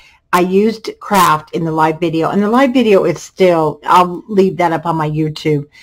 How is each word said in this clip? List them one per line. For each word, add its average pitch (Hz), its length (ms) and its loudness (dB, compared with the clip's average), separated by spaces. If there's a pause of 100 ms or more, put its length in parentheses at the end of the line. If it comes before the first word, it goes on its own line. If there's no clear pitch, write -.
(340)
I 180 80 2
used 202 480 0 (100)
Craft 160 560 0
in 165 80 -4
the 160 80 -4
live 160 300 0
video, 160 300 -2
and 202 120 0
the 208 60 -2
live 247 240 2
video 214 320 4
is 165 160 -2
still, 165 640 0
I'll 175 420 2
leave 190 300 0
that 170 160 -2
up 160 120 -6
on 165 120 -4
my 156 120 -4
YouTube. 151 560 -4 (180)